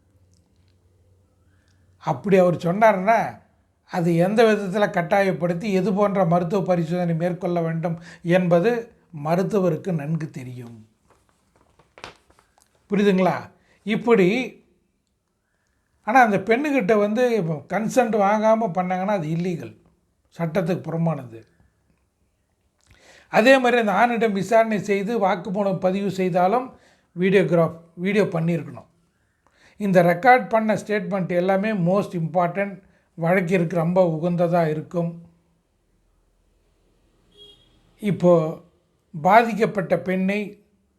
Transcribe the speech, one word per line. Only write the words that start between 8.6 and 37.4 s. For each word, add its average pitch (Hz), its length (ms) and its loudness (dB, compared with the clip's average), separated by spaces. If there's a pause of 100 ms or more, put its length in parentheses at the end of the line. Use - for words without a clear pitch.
மருத்துவருக்கு 180 640 -2
நன்கு 156 380 -6
தெரியும். 123 580 -16 (2000)
புரியுதுங்களா? 185 600 0 (340)
இப்படி, 220 800 -2 (1400)
ஆனா 247 200 4
அந்த 208 160 4
பெண்ணுகிட்ட 226 600 0
வந்து 220 460 0
கன்சென்ட் 208 720 -2
வாங்காம 214 580 2
பண்ணாங்கன்னா, 185 320 -2
அது 196 220 -2
இல்லீகல், 160 500 -6 (600)
சட்டத்துக்கு 170 440 -4
புறம்பானது. 143 640 -6 (1800)
அதே 254 300 4
மாதிரி 240 280 2
அந்த 202 40 0
ஆணிடம் 226 400 2
விசாரணை 220 480 2
செய்து 202 400 -2
வாக்குமூலம் 190 600 -2
பதிவு 190 320 -2
செய்தாலும் 185 640 0 (440)
வீடியோகிராஃப், 175 600 2 (140)
வீடியோ 196 300 0
பண்ணியிருக்கணும். 165 640 -4 (920)
இந்த 185 260 4
ரெக்கார்ட் 185 460 4
பண்ண 220 240 0
ஸ்டேட்மெண்ட் 190 560 -4
எல்லாமே 190 420 0
most 190 400 0
important, 175 760 -4 (360)
வழக்கிற்கு 175 540 0
ரொம்ப 170 460 2
உகந்ததா 175 460 0
இருக்கும். 165 540 -6 (2750)